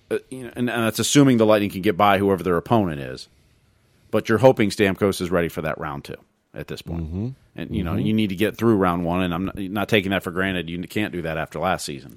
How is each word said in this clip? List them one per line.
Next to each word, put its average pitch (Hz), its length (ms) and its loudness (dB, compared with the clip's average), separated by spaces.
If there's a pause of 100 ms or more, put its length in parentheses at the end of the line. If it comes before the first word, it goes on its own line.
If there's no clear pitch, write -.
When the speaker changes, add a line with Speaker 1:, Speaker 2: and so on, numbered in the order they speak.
(100)
Speaker 1:
uh, 110 80 -2 (120)
you 127 140 -14
know, 117 120 -14
and, 123 140 -2
and 113 140 -2
that's 110 140 -2
assuming 135 380 4
the 110 100 6
Lightning 104 240 4
can 92 120 -8
get 98 140 2
by 101 220 6
whoever 98 240 2
their 87 140 2
opponent 87 440 0
is. 65 280 -12 (840)
But 107 200 -2
you're 110 80 4
hoping 120 320 6
Stamkos 98 500 0
is 87 100 -6
ready 85 200 0
for 87 120 -8
that 78 160 -4
round 71 260 -10
two - 120 -14 (380)
at 76 120 -12
this - 140 -12
point. 82 240 -8
Speaker 2:
Mm-hmm. 92 240 -6 (280)
Speaker 1:
And, - 200 -8
you 95 80 -2
know, 82 80 -4
Speaker 2:
Mm-hmm. 104 140 -2
Speaker 1:
you 107 80 0
need 107 140 2
to 92 80 -6
get 101 200 0
through 113 200 4
round 87 280 2
one, 87 180 0
and 87 120 -2
I'm 92 120 -4
not, - 120 -10
not 98 320 -6
taking 98 220 2
that 95 100 -2
for 95 80 -6
granted. 90 400 -4
You 87 140 -8
can't 104 280 -6
do 85 100 -6
that 80 140 -6
after 78 220 -8
last 85 260 -2
season, 65 320 -12